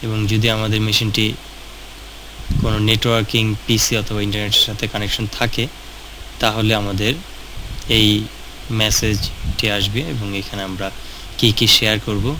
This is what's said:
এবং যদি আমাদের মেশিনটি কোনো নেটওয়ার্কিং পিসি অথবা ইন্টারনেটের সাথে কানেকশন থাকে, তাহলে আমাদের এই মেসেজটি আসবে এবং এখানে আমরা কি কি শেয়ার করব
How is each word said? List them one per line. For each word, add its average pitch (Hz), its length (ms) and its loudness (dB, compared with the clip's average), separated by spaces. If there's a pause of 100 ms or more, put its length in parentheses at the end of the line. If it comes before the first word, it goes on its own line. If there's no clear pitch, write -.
এবং 110 140 -2 (140)
যদি 110 140 4 (100)
আমাদের 110 320 2
মেশিনটি 107 380 2 (1400)
কোনো 110 160 2 (120)
নেটওয়ার্কিং 113 540 2 (220)
পিসি 113 260 2 (100)
অথবা 107 240 -2
ইন্টারনেটের 104 400 2
সাথে 107 260 -4
কানেকশন 104 320 -2 (140)
থাকে, 120 260 2 (800)
তাহলে 110 300 4 (100)
আমাদের 101 300 0 (840)
এই 107 100 8 (680)
মেসেজটি 107 880 0 (100)
আসবে 101 240 0 (120)
এবং 110 140 -4 (140)
এখানে 98 280 -6
আমরা 95 200 -6 (500)
কি 120 100 6 (100)
কি 117 80 4 (100)
শেয়ার 107 200 4 (100)
করব 104 200 0 (140)